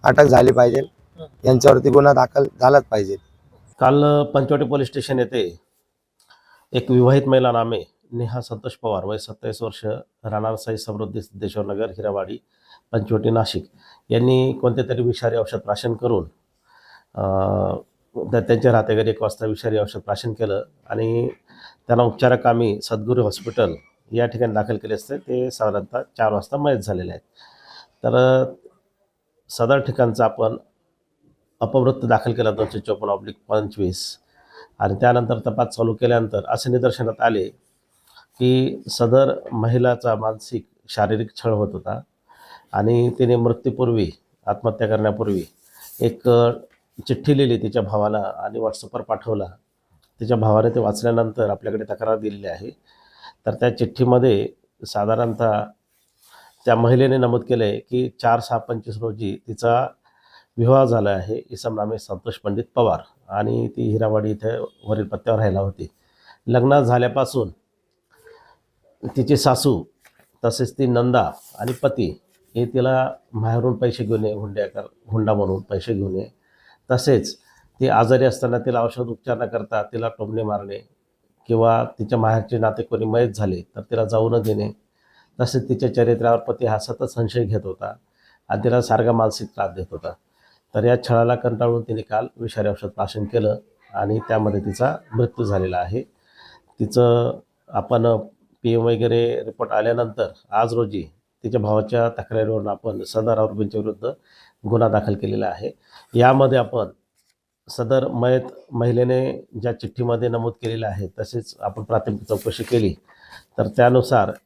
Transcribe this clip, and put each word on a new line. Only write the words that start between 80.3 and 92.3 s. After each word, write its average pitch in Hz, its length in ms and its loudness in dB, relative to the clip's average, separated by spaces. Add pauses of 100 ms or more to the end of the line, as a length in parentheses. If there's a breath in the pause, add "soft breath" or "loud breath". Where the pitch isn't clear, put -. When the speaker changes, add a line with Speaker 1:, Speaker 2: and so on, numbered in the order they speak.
Speaker 3:
मारणे 101 360 -6 (680)
किंवा 113 360 4 (140)
तिच्या 113 200 -2
माहेरचे 113 400 0
नाते 110 240 -2
कोणी 110 220 -4
मयत 117 260 0
झाले 98 320 -4 (140)
तर 101 40 -12
तिला 113 240 -2
जाऊ 110 240 0
न 113 140 0
देणे, 104 300 -2 (680)
तसेच 123 280 -2
तिच्या 120 260 -2
चरित्रावर 117 440 4
पती 120 280 0
हा 110 120 0
सतत 120 260 -6
संशय 120 400 -2
घेत 107 200 -2
होता 98 300 -10 (540)
आणि 107 160 -4
तिला 123 180 4
सारखा 117 300 2
मानसिक 110 360 0
त्रास 98 220 -4
देत 92 200 -10
होता. - 220 -10 (640)
तर 110 100 0
या 120 180 2
छळाला 117 320 2
कंटाळून 117 480 -2
तिने 110 200 -8
काल 110 240 -4 (100)